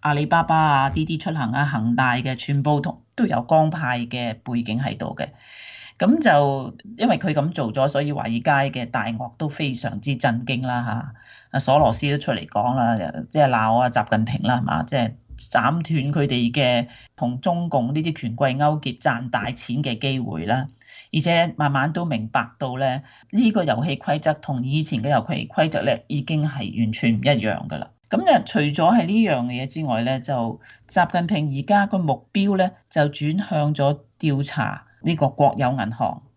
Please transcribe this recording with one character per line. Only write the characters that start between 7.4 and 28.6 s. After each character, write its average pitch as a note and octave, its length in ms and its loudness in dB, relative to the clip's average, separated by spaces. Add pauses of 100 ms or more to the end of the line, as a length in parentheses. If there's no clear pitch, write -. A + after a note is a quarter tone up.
做 A#2+ 200 -4
咗， C3+ 160 2
所 C#3+ 140 0
以 D3 100 -2
華 B2+ 120 -4
爾 A2+ 60 -4
街 A#2 100 -2 (300)
嘅 B2 200 -8
大 A2+ 160 -2
鱷 A#2 320 -6
都 D3+ 100 -4
非 C#3 240 -4
常 G#2 300 -6
之 C#3 140 -2
震 A#2+ 280 0
驚 B2+ 220 -4
啦 B2 160 -2
下。 A#2+ 320 -6 (380)
阿 C3+ 60 0
索 C3+ 200 4
羅 B2+ 140 6
斯 C#3 180 -2
都 D3 80 0
出 C#3 140 -4
嚟 E2 140 -4
講 B2 280 0
啦， A#2 220 2 (340)
即 D#3 80 -2
係 C#3+ 100 6
鬧 A2+ 300 2
啊 B2 100 4
習 A#2+ 220 0
近 A2 160 2
平 A#2 160 -4
啦， B2 160 2
係 A#2+ 40 -2
嘛？ D#2+ 200 -2
即 - 140 -4
係 A2+ 160 0 (260)
斬 - 220 0
斷 D3 520 0
佢 C#3+ 140 2
哋 A#2+ 260 0
嘅 A#2+ 360 2 (280)
同 B2 240 -4
中 E3+ 300 -2
共 C3 240 0
呢 D#3 80 0
啲 D#3+ 180 -2
權 A#2 160 -6
貴 C3 220 0
勾 D3 220 2
結 A#2+ 180 -6
賺 B2 320 -2
大 A2 200 -2
錢 B2 320 -4
嘅 A#2+ 160 -4
機 C3+ 220 -2
會 F#2+ 240 -6
啦。 B2+ 240 -2 (440)
而 D#3 80 0
且 E3+ 360 2
慢 D3 140 0
慢 C#3+ 220 0
都 F3 120 -4
明 A2+ 220 -2
白 A#2 320 -2
到 B2+ 160 -6
咧， C3+ 300 -2 (260)
呢 A3 220 4
個 G3+ 100 2
遊 C3 220 0
戲 C#3+ 120 -2
規 D3+ 220 -2
則 D3+ 160 0
同 B2+ 300 -4
以 D3 180 0
前 C3+ 180 -2
嘅 C#3 100 -2
遊 A#2+ 180 2
戲 - 180 -4
規 D#3+ 220 0
則 - 140 -2
咧， A#2+ 260 -2
已 C#3+ 140 -4
經 D3+ 200 -2
係 C3 400 -4
完 A2 100 0
全 A#2 200 0
唔 G#2+ 60 0
一 A#2+ 280 0
樣 G2 220 -4
㗎 D#2 100 -6
啦。 - 120 -10 (200)
咁 - 80 0 (100)
啊， A3+ 160 6
除 - 140 -2
咗 D3 160 0